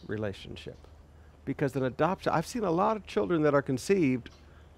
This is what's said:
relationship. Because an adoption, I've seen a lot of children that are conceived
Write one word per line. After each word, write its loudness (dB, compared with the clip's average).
relationship. -8
Because -2
an 0
adoption, 0
I've 2
seen -6
a 0
lot 2
of -16
children 0
that 4
are 6
conceived 0